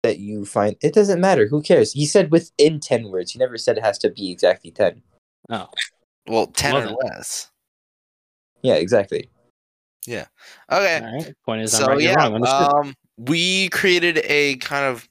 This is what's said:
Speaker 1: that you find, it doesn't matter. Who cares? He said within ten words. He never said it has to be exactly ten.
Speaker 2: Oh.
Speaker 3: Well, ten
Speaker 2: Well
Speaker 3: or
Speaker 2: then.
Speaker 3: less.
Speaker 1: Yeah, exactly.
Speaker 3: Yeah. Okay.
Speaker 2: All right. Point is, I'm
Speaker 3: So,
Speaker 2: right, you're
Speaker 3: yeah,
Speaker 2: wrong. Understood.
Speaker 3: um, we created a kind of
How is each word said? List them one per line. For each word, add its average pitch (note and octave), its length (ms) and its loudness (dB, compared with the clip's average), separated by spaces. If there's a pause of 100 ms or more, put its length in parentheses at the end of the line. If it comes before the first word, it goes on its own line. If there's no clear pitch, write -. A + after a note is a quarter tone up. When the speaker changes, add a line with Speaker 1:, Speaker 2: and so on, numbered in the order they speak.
Speaker 1:
that G2 160 0
you G#2 260 -10
find, G#2 360 -2
it D#3+ 140 0
doesn't G3 260 4
matter. F#3 260 4
Who D3 160 -2
cares? E3 300 4
He D3 140 -2
said E3 240 2
within D#3 500 2
ten A2+ 300 -4
words. F#2 220 -6
He A#2 60 -14
never B2 200 -2
said - 200 0
it A#2 60 -6
has G#2 140 0
to G2+ 120 0
be F#2+ 220 -8
exactly F2+ 380 0
ten. F#2 320 -2 (480)
Speaker 2:
Oh. G2+ 180 -8 (580)
Speaker 3:
Well, A2 220 0
ten C#3+ 260 -2
Speaker 2:
Well C#3 80 0
Speaker 3:
or A2 40 -6
Speaker 2:
then. G#2+ 100 -8 (140)
Speaker 3:
less. - 380 -12 (1120)
Speaker 1:
Yeah, B2 120 4
exactly. F#2+ 560 0 (760)
Speaker 3:
Yeah. A2+ 200 -10 (440)
Okay. E3+ 340 0
Speaker 2:
All A2+ 100 -12
right. D#3+ 200 -10 (100)
Point A2 180 -4
is, G#2+ 120 -2
I'm - 80 0
Speaker 3:
So, C3 60 2
Speaker 2:
right, C#3 120 2
you're E3 120 2
Speaker 3:
yeah, F#3+ 100 2
Speaker 2:
wrong. A2 120 0
Understood. C3+ 400 2
Speaker 3:
um, C#3+ 200 -2 (240)
we F3 500 0
created F3 560 2
a C#3+ 320 2
kind C#3 300 -4
of A#2+ 240 -6